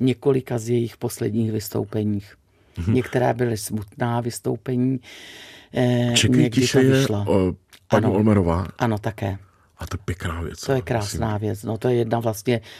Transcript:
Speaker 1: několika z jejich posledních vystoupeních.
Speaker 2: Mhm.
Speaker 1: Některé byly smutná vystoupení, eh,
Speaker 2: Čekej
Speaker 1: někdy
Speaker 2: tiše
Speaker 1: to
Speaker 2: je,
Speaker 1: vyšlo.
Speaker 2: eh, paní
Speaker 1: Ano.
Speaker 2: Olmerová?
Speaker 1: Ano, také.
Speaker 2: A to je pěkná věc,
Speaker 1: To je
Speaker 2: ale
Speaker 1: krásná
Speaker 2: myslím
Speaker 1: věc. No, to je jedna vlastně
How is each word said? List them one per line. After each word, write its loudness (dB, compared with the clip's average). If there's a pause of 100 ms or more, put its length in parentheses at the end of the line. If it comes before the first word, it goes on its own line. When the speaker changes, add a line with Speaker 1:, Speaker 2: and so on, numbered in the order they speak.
Speaker 1:
několika 0
z -8
jejich 0
posledních -2
vystoupeních. -4 (440)
Speaker 2:
Mhm. 0
Speaker 1:
Některé 0
byly -2
smutná -4
vystoupení, -4 (760)
eh, 2
Speaker 2:
Čekej 4
Speaker 1:
někdy 2
Speaker 2:
tiše 4
Speaker 1:
to 6
Speaker 2:
je, 6
Speaker 1:
vyšlo. 2 (240)
Speaker 2:
eh, -4 (340)
paní 4
Speaker 1:
Ano. 2
Speaker 2:
Olmerová? 4 (120)
Speaker 1:
Ano, 0
také. -4 (400)
Speaker 2:
A -10
to -10
je -6
pěkná -6
věc, -10
Speaker 1:
To -4
je 2
Speaker 2:
ale 0
Speaker 1:
krásná -2
Speaker 2:
myslím -2
Speaker 1:
věc. -6
No, -4
to 0
je 2
jedna 0
vlastně 0 (200)